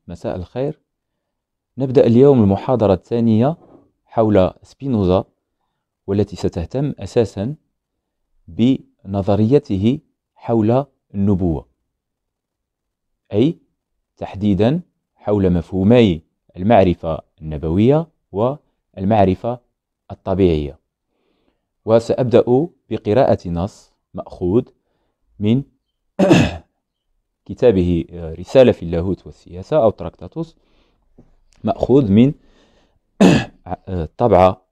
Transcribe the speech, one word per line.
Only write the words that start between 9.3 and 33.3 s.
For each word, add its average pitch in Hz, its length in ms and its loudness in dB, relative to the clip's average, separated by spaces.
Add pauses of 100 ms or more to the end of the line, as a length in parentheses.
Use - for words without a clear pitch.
حول 117 500 -2 (300)
النبوة، 92 520 -2 (1700)
أي 127 260 0 (580)
تحديدًا 104 640 -2 (340)
حول 98 380 -2
مفهومي 92 680 0 (340)
المعرفة 90 640 0 (220)
النبوية 87 640 0 (260)
والمعرفة 107 1300 -4 (500)
الطبيعية. 87 680 -2 (1080)
وسأبدأ 120 840 0 (220)
بقراءة 107 580 -2
نص - 440 -8 (220)
مأخوذ 92 480 -4 (760)
من 113 240 -2 (560)
<clears throat> - 1300 -4
كتابه، 92 640 0
آه، 82 240 -14
رسالة 113 380 4
في - 100 -4
اللاهوت 85 440 -6
والسياسة 95 580 -6
أو 107 60 4
تراكتاتوس، 90 680 -12 (1080)
مأخوذ 117 460 0
من 120 220 4 (880)
<clears throat> 139 680 -2